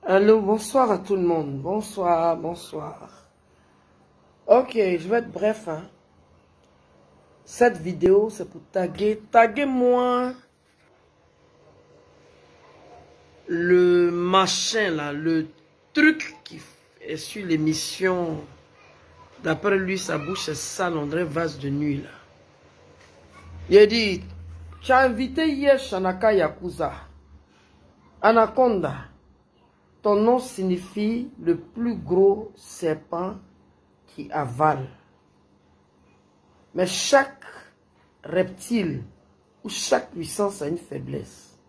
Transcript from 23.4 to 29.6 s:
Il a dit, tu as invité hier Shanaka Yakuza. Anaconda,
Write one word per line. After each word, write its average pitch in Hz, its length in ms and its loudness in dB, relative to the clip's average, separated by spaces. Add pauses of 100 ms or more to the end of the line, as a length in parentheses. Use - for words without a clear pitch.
Il 196 80 10
a 208 80 10
dit, 214 340 0 (600)
tu - 100 0
as 254 80 8
invité 262 500 0
hier 277 300 2
Shanaka 190 520 0
Yakuza. 165 600 -2 (1300)
Anaconda, 220 720 2 (1080)